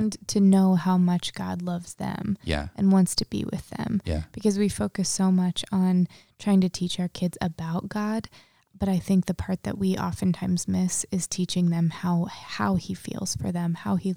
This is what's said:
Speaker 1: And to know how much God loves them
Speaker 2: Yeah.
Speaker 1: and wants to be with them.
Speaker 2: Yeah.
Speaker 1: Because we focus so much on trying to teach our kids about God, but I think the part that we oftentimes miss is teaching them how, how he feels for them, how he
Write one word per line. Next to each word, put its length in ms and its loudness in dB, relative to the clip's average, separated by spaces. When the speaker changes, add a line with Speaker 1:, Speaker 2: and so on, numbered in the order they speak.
Speaker 1:
And 100 -16
to 120 2
know 340 8
how 240 2
much 340 2
God 300 -6
loves 320 -8
them 480 -6
Speaker 2:
Yeah. 320 -2
Speaker 1:
and 160 2
wants 260 6
to 100 0
be 180 -4
with 260 -8
them. 340 -4
Speaker 2:
Yeah. 280 -2
Speaker 1:
Because 260 0
we 100 2
focus 400 -2
so 220 2
much 400 0
on 380 4
trying 220 4
to 60 4
teach 300 -6
our 100 -2
kids 320 -4
about 480 -4
God, 400 -4
but 100 -2
I 100 2
think 280 2
the 80 -2
part 300 -6
that 120 -4
we 200 0
oftentimes 720 -2
miss 420 0
is 160 -2
teaching 440 0
them 200 2
how, 360 0
how 500 -2
he 180 -4
feels 400 -8
for 160 -4
them, 240 -2
how 220 -2
he 200 -2